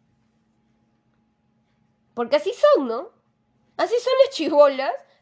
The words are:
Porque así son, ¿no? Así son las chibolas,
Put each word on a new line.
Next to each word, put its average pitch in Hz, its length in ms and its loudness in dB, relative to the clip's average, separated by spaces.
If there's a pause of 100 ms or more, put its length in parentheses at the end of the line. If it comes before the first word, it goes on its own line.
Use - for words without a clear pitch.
(2250)
Porque 240 240 -4
así 330 160 -2
son, 494 340 2
¿no? 247 220 -8 (680)
Así 392 200 -2
son 508 140 -4 (140)
las - 80 -12
chibolas, 285 580 0 (300)